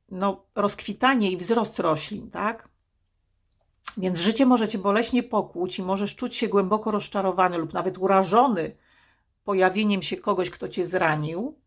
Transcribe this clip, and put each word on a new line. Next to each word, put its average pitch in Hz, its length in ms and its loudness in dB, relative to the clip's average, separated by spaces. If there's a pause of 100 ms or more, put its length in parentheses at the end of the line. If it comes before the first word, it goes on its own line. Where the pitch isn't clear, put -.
no, 190 360 -4 (100)
rozkwitanie 208 760 0
i 185 60 -2
wzrost 214 420 0
roślin, 165 520 -2
tak? 202 380 -6 (1300)
Więc 185 220 -2
życie 220 260 4
może 240 220 4
cię 220 100 -4
boleśnie 214 460 2
pokłuć 180 560 -4
i 190 40 -4
możesz 196 320 -2
czuć 247 200 -6
się 220 120 -2
głęboko 202 440 2
rozczarowany 185 680 0
lub 160 160 -4
nawet 185 240 -4
urażony 190 800 2 (680)
pojawieniem 196 600 2
się 180 140 -6
kogoś, 185 320 -2
kto 185 200 -10
cię 175 180 -4
zranił, 165 800 -2